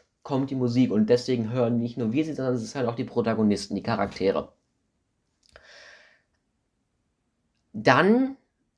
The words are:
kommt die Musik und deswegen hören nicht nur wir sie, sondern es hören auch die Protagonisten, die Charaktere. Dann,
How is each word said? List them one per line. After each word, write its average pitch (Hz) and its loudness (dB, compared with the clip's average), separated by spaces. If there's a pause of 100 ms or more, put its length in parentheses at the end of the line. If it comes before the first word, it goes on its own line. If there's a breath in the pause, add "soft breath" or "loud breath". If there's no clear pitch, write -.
(220 soft breath)
kommt 139 -2
die 135 -6
Musik 127 2
und 107 2
deswegen 120 0
hören 120 0
nicht 117 -4
nur 113 -2
wir 151 0
sie, 156 -8
sondern 127 -2
es 110 -6
hören 127 -2
auch 120 -4
die 127 -4
Protagonisten, 107 -2
die 95 -6
Charaktere. 101 -2 (3250 loud breath)
Dann, 180 4 (420)